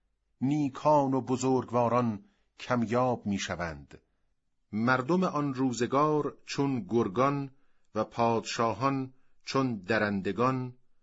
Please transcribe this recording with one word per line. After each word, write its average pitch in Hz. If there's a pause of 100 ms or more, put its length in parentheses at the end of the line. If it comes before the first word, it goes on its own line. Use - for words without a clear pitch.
(400)
نیکان 143
و 135
بزرگواران 120 (360)
کمیاب 120
می‌شوند. 85 (720)
مردم 127
آن 147
روزگار 135 (100)
چون 135
گرگان 123 (440)
و 107
پادشاهان 117 (320)
چون 131
درندگان، 104 (280)